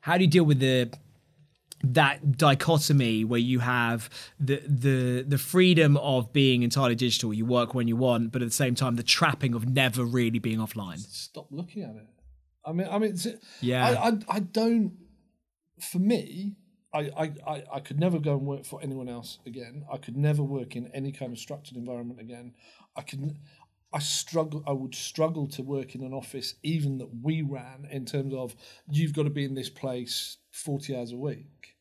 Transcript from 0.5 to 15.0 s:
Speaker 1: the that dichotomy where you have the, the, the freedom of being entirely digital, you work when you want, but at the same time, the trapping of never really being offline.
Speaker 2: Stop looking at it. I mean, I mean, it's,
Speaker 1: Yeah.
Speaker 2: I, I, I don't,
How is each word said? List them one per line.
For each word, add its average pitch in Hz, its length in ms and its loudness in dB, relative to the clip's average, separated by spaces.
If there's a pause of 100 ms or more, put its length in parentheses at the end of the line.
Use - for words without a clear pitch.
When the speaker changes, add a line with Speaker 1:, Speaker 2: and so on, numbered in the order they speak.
Speaker 1:
the 127 320 2 (880)
that 139 540 4
dichotomy 139 880 4
where 120 160 2
you 123 200 2
have 117 500 0 (280)
the, 139 280 0
the, 131 600 2
the 139 120 0
freedom 165 580 6
of 131 360 0
being 131 300 6
entirely 120 320 2
digital, 117 380 0
you 110 140 -2
work 120 280 2
when 120 140 0
you 113 80 2
want, 117 360 2
but 123 100 -2
at 120 60 -2
the 113 60 -4
same 127 200 2
time, 123 220 0
the 120 60 -4
trapping 135 520 2
of 117 140 -2
never 127 360 2
really 117 340 2
being 110 200 -2
offline. 104 400 -6
Speaker 2:
Stop - 520 -14
looking 175 320 -10
at 113 140 -12
it. 107 100 -20 (580)
I 151 80 -6
mean, 180 180 0
I 202 80 0
mean, 214 120 2
it's, 185 160 -4 (340)
Speaker 1:
Yeah. 127 280 2
Speaker 2:
I, 240 200 2
I, 220 100 2 (100)
I 208 120 0
don't, 220 520 2 (960)